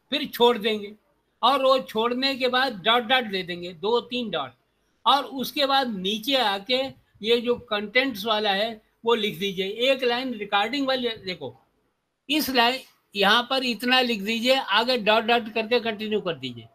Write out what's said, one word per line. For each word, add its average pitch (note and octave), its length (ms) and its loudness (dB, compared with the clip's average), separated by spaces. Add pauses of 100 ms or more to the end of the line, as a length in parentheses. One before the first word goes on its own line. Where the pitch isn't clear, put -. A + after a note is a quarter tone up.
(120)
फिर C#4+ 160 -2
छोड़ A#3+ 300 4
देंगे G#3 360 -4 (480)
और C4+ 220 4
वो C4 180 6
छोड़ने B3 540 -2
के B3+ 140 -2
बाद B3 360 0
डॉट A#3 180 4
डॉट B3+ 220 2
दे F#3+ 180 -4
देंगे, F3 300 -8
दो G#3 280 0
तीन A#3+ 280 -6
डॉट, C#3+ 220 -6 (540)
और C4+ 200 4
उसके C4+ 400 -4
बाद C4+ 320 0
नीचे G#3+ 400 -2
आके A3 440 0 (400)
ये A#3 200 2
जो A#3+ 140 0 (140)
contents G#3+ 560 -2
वाला G#3+ 280 0
है A3 280 -2 (240)
वो A#3 100 4
लिख G3+ 240 -4
दीजिए। F#3+ 280 -4 (160)
एक C4 200 2
line B3 320 -2
recording G#3 520 -2
वाली, B3+ 220 -2
देखो F#3 460 -10 (760)
इस C#4 220 0
line B3 280 2 (360)
यहाँ G3+ 280 4
पर C4 220 -2
इतना B3 360 0
लिख A#3 200 0
दीजिए, A3+ 340 2
आगे B3 440 0
डॉट G#3+ 240 4
डॉट A#3 300 0
करके A3+ 280 0
continue G#3+ 400 -2
कर E3+ 140 -4
दीजिए B2 400 -12